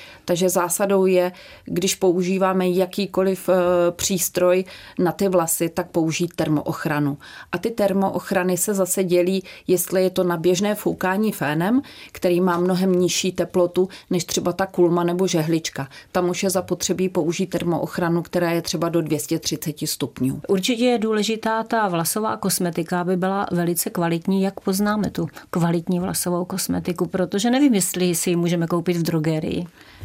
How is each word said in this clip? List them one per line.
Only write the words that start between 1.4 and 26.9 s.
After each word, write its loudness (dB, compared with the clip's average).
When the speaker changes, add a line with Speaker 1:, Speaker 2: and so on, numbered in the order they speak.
Speaker 1:
když -2
používáme 2
jakýkoliv, 0
eh, 4
přístroj 0
na 2
ty 0
vlasy, 2
tak -4
použít 0
termoochranu. 0
A -2
ty -2
termoochrany 0
se -2
zase 0
dělí, 2
jestli 2
je 4
to 0
na 0
běžné 2
foukání 0
fénem, 0
který 2
má 2
mnohem 2
nižší 0
teplotu 0
než 0
třeba -2
ta -2
kulma 2
nebo 0
žehlička. -2
Tam 0
už -4
je 0
zapotřebí -2
použít -2
termoochranu, -2
která 0
je 0
třeba -2
do 0
dvě -2
stě -2
třiceti -6
stupňů. -4
Speaker 2:
Určitě 2
je 4
důležitá 0
ta 0
vlasová -2
kosmetika, -2
aby 0
byla 0
velice 0
kvalitní. 0
Jak -2
poznáme -2
tu -4
kvalitní 0
vlasovou -2
kosmetiku? -4